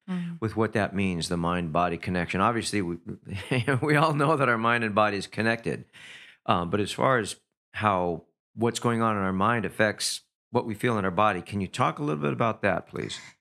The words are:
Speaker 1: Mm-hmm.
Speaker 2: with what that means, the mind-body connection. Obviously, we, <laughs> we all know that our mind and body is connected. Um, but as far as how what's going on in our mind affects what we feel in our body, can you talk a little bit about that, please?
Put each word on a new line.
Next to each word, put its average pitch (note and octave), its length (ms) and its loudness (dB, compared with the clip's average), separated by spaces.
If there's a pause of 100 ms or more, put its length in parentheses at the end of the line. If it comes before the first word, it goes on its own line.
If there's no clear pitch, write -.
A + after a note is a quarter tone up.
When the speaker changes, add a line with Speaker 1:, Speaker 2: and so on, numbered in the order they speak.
Speaker 1:
Mm-hmm. F3 300 -4
Speaker 2:
with G2+ 160 -4
what A2 160 0
that G2 240 0
means, F2+ 320 0
the F2+ 80 -2
mind-body E2+ 600 0
connection. F2+ 420 -2
Obviously, G#2+ 420 0
we, E2+ 140 -2 (460)
<laughs> C3 400 0
we D3 160 2
all D#3 160 4
know D3 240 2
that C3+ 100 2
our A#2+ 100 4
mind A#2 280 2
and G#2 100 -2
body G#2 220 4
is F#2 100 -4
connected. A2+ 560 -2 (640)
Um, F2 240 2
but G#2 100 2
as F#2+ 140 -2
far B2+ 240 2
as G#2 180 -2 (380)
how F2+ 500 0 (320)
what's A#2 240 0
going A#2 220 0
on A2 160 2
in G2 40 0
our F#2+ 120 0
mind G#2 320 2
affects - 560 -2 (300)
what A#2 140 0
we A2 100 -6
feel A#2+ 220 0
in G2 60 0
our F#2+ 80 0
body, F#2+ 300 2
can G2 180 -6
you F#2+ 80 -2
talk D3+ 320 -2
a D3 40 -4
little D3 180 -4
bit C#3+ 100 0
about A2+ 300 -2
that, F2+ 260 0
please? - 320 -8 (220)